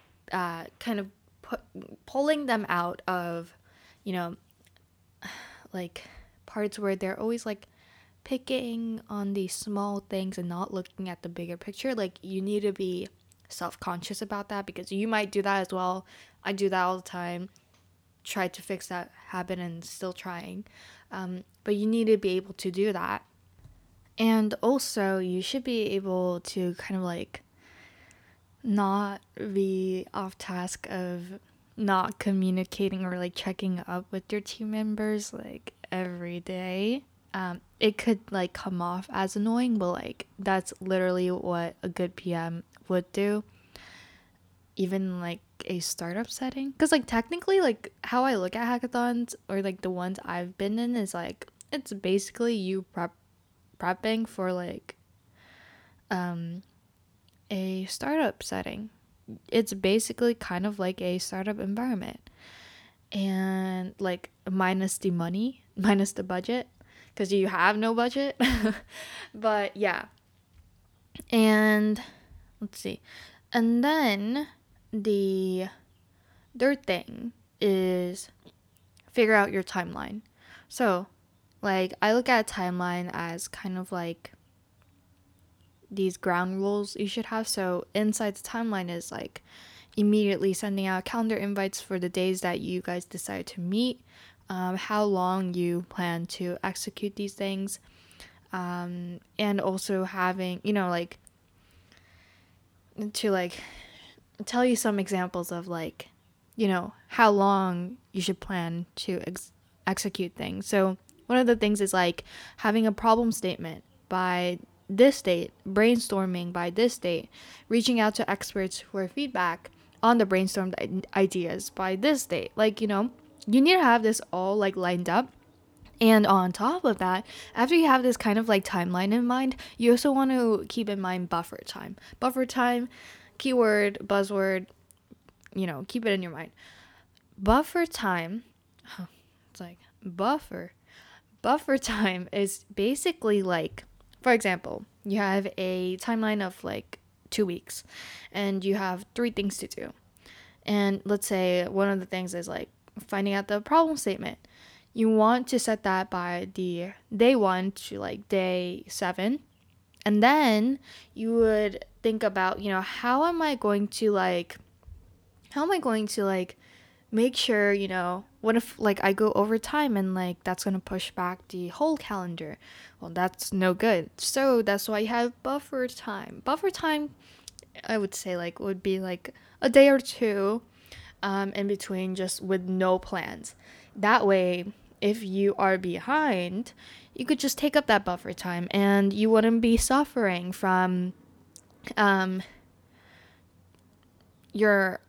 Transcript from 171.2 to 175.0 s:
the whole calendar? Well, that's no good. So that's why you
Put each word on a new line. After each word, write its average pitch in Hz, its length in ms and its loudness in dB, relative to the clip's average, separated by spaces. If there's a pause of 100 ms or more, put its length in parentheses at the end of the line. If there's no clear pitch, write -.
the 180 220 -8
whole 302 280 0
calendar? 175 600 -8 (420)
Well, 170 120 -12
that's 180 400 -2
no 185 220 4
good. 190 440 2
So 269 440 2
that's 202 260 0
why 214 120 -2
you 220 80 0